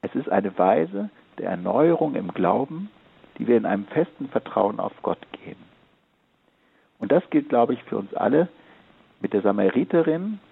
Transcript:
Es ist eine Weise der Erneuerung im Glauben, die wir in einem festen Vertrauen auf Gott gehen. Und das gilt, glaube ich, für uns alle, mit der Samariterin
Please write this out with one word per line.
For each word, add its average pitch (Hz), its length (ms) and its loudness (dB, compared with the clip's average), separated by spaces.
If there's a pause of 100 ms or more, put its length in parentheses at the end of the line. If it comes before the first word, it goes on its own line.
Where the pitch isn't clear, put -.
Es - 120 -8
ist - 160 -4
eine 98 260 0
Weise 175 540 2 (280)
der 92 120 -6
Erneuerung 139 640 2
im 90 180 -6
Glauben, 135 580 -2 (460)
die - 120 -6
wir 117 80 4
in 110 100 0
einem 101 200 -2
festen - 420 -4
Vertrauen - 500 -2
auf 101 140 -4 (100)
Gott - 160 -4 (140)
gehen. - 260 -18 (1400)
Und 101 100 -2
das - 200 2
gilt, 143 180 0
glaube 120 260 4
ich, 117 100 -10
für - 120 -6
uns 98 180 -8
alle, 151 340 2 (720)
mit - 120 -6
der 101 100 0
Samariterin 156 960 0 (140)